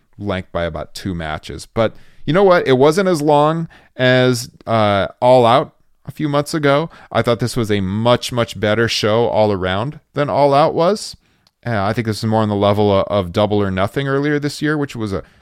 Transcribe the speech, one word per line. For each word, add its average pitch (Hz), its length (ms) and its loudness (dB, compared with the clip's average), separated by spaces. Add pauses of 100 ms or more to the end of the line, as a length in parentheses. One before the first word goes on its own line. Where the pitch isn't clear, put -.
(160)
length 95 340 -6
by 87 140 -4
about 80 300 -8
two 95 200 -8
matches. 80 520 -10
But 113 280 -2 (300)
you 143 80 -2
know 185 100 4
what? 180 240 4
It 131 120 4
wasn't 160 320 4
as 170 100 0
long 151 480 2 (260)
as, 127 560 2 (160)
uh, 104 420 2 (120)
All 127 240 6
Out 139 320 2 (300)
a - 40 -16
few 151 180 -6
months 143 260 -2
ago. 147 340 0 (240)
I - 80 0
thought 117 180 0
this - 180 -4
was 113 140 -2
a 104 120 0
much, 110 500 0
much 117 260 -4
better 107 300 0
show 113 380 0
all 104 260 2
around 98 480 -4 (140)
than 139 160 -2
All 139 240 2
Out 147 180 2
was. 170 440 -2 (480)
Uh, 113 160 -2
I 98 120 -2
think 110 160 -4
this 107 100 -4
is - 60 -10
more 110 180 2
on 107 60 0
the 104 80 0
level 101 360 2
of, 98 140 2
of 92 240 -2
Double 104 320 0
or 98 80 -2
Nothing 104 380 -4
earlier 143 320 -2
this 143 200 -8
year, 151 160 -2
which 143 200 -6
was 107 160 -6
a, 92 100 -6 (200)